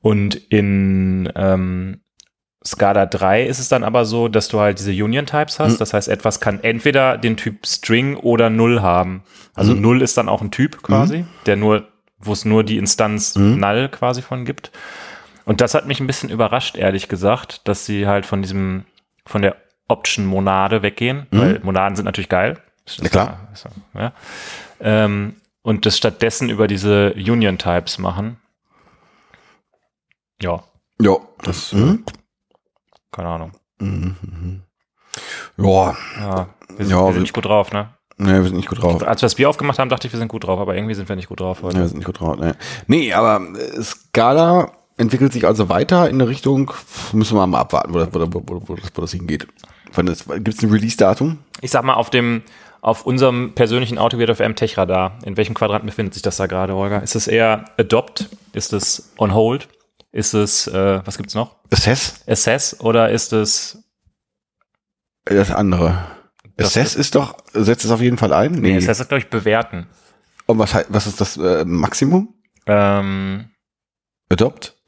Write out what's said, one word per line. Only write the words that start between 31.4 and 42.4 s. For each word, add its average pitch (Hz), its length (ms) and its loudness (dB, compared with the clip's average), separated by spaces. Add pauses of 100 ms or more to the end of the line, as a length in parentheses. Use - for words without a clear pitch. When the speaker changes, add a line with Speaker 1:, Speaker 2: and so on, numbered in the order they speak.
Speaker 1:
Das, - 300 -8
Speaker 2:
Mhm. 156 320 2 (1080)
Speaker 1:
keine 87 180 -8
Ahnung. 85 220 -8 (280)
Speaker 2:
Mhm, 92 420 -4
mhm. 92 400 -10 (960)
Ja. 95 380 4 (240)
Speaker 1:
Ja, 95 300 -4 (200)
wir 101 160 -6
sind, 98 40 -2
Speaker 2:
Ja, 92 80 4
Speaker 1:
wir 92 80 6
sind 92 100 4
Speaker 2:
wir 90 60 0
Speaker 1:
nicht 90 120 -2
gut - 120 -6
drauf, 101 260 2
ne? 104 180 -6 (280)
Speaker 2:
Nee, 98 160 4
wir 95 100 6
sind 92 120 0
nicht - 140 -4
gut - 120 -6
drauf. 85 240 2
Speaker 1:
Als - 160 0
wir 127 40 2
das 110 100 0
Bier 135 140 4
aufgemacht 143 300 -2
haben, 131 100 0
dachte 127 180 -4
ich, 113 60 -10
wir 120 60 -6
sind 113 80 -4
gut 110 180 -10
drauf, 92 140 -2
aber 98 160 -4
irgendwie 107 180 -4
sind 95 160 -10
wir 98 60 -4
nicht 90 140 -10
gut 92 100 -14
drauf 92 240 -6
heute. 90 120 -4
Speaker 2:
Nee, 92 60 2
wir 85 60 2
sind 82 100 -6
nicht 73 80 -10
gut 90 140 -8
drauf, 80 200 -4
nee. 80 140 -2 (340)